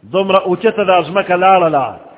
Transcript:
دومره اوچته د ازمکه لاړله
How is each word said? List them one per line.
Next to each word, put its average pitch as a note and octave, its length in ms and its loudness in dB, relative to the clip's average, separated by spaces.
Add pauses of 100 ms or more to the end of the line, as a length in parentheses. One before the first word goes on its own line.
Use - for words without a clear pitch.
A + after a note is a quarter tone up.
دومره F#3+ 340 0
اوچته G3+ 460 -2
د F#3 60 -2
ازمکه F3+ 460 0
لاړله F3 500 2 (320)